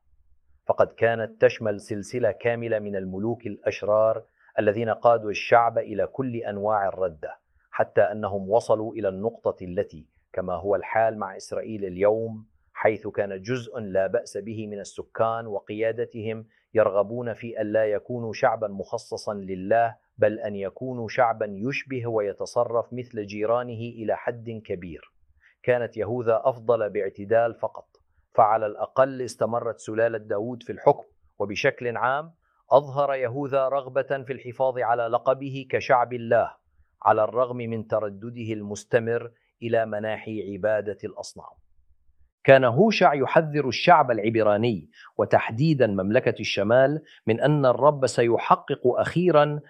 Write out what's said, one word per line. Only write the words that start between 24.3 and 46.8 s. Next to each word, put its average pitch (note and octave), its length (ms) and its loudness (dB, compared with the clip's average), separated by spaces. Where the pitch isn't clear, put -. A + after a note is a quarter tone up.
كبير. F2 480 -10
كانت A#2+ 340 0
يهوذا A2+ 460 0
أفضل A#2 460 0
باعتدال G#2 640 0
فقط، - 340 -8
فعلى A2 320 4
الأقل C3 560 0
استمرت A#2 580 -4
سلالة A2+ 380 0
داود A2 460 -6
في - 80 -10
الحكم، C#3 340 2
وبشكل A2+ 580 -2
عام C#3 360 -2
أظهر C#3 420 4
يهوذا C3+ 540 0
رغبة C3 560 0
في C3 100 -8
الحفاظ B2+ 460 -2
على A#2 240 2
لقبه C3 640 0
كشعب A#2+ 440 2
الله، A#2 380 0
على G#2+ 200 4
الرغم A#2+ 340 0
من A2+ 300 -6
تردده A2 640 -6
المستمر A2+ 800 -2
إلى A2+ 220 0
مناحي G#2+ 680 -6
عبادة G2+ 500 -2
الأصنام. G2 500 -14
كان C3+ 200 8
هوشع D#3+ 500 4
يحذر D3 540 -2
الشعب D3 440 6
العبراني، G#2+ 800 2
وتحديدًا A#2+ 720 2
مملكة G#2 520 0
الشمال، B2 640 2